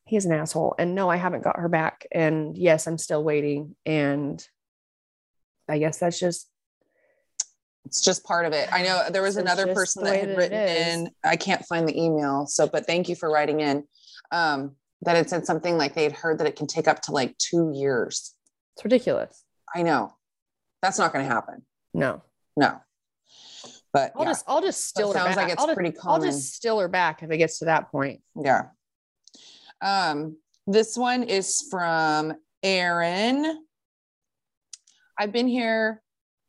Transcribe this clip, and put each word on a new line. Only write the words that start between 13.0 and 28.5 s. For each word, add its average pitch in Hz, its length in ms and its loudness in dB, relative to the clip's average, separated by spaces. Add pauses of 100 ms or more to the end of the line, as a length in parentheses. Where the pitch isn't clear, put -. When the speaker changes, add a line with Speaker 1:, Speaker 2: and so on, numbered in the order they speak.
Speaker 2:
you 175 60 -2
for 165 140 -4
writing 151 300 2
in. 147 240 0 (480)
Um, 147 440 0 (280)
that 170 120 4
had 165 140 4
said 170 180 -2
something 170 300 0
like 151 180 0
they 160 80 2
had 147 100 2
heard 156 260 -2
that 156 80 2
it 143 80 -2
can 147 120 -6
take 160 200 0
up - 160 2
to, - 80 -10
like, 131 280 -2
two 165 340 0
years. 135 640 -2 (400)
Speaker 1:
It's - 100 -20
ridiculous. - 580 0 (300)
Speaker 2:
I 175 80 -2
know. 135 320 0 (720)
That's 190 160 0
not 170 120 4
gonna 139 140 -2
happen. - 380 -4 (300)
Speaker 1:
No. 135 280 -2 (340)
Speaker 2:
No. 143 240 2 (1120)
But 139 220 2
Speaker 1:
I'll 294 80 -2
Speaker 2:
yeah. 349 60 0
Speaker 1:
just, - 180 -4
I'll 294 140 2
just - 340 -4
Speaker 2:
But 214 60 -2
it - 20 2
Speaker 1:
steal 202 100 0
her 190 60 0
Speaker 2:
sounds 180 100 0
Speaker 1:
back. 190 80 2
Speaker 2:
like 180 160 0
it's 160 80 -4
Speaker 1:
I'll 302 60 2
just, 320 80 2
Speaker 2:
pretty 170 220 -2
Speaker 1:
I'll - 40 -20
Speaker 2:
common. 165 280 2
Speaker 1:
just 139 240 -6
steal 220 260 -2
her 180 80 0
back 175 360 0
if 160 80 -4
it 160 60 0
gets 160 220 2
to 160 60 -6
that 160 260 2
point. 139 300 -4 (200)
Speaker 2:
Yeah. 123 260 2 (1120)